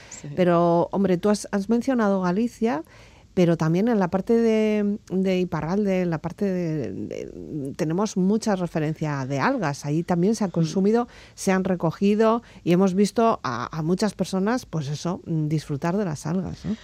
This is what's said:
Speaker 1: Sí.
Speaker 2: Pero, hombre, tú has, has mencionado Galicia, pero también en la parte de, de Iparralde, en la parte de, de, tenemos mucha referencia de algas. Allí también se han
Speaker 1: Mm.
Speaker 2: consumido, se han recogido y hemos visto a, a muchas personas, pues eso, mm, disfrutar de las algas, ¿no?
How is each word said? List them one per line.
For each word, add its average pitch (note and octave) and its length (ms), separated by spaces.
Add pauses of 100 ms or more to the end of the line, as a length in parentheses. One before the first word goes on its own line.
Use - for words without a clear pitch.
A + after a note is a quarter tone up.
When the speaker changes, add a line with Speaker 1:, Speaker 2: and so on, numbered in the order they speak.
(100)
Speaker 1:
Sí. - 260
Speaker 2:
Pero, E3+ 560
hombre, F3+ 260
tú G#3 100
has, G#3 220
has G3+ 180
mencionado A3+ 540
Galicia, A3+ 600 (520)
pero E3+ 240
también E3+ 300
en A#3 100
la F#3 100
parte F#3+ 240
de, G#3+ 640 (140)
de F#3 300
Iparralde, F#3 600
en F3+ 80
la D#3+ 140
parte F3 240
de, D#3 440
de, G2+ 840
tenemos F3 400
mucha G3 400
referencia D3+ 680
de C#3 140
algas. F3 440
Allí D3+ 200
también F3+ 300
se A3 100
han F#3+ 40
Speaker 1:
Mm. E3+ 40
Speaker 2:
consumido, G3 540 (280)
se - 180
han F#3+ 120
recogido G3+ 800 (220)
y E3 80
hemos F3+ 220
visto G#3+ 480
a, B2 340
a D#3+ 60
muchas F#3 320
personas, G3 500
pues D3+ 240
eso, E3+ 380
mm, D#3 220
disfrutar D#3 500
de G#3+ 80
las - 180
algas, D#3+ 400
¿no? G#3+ 200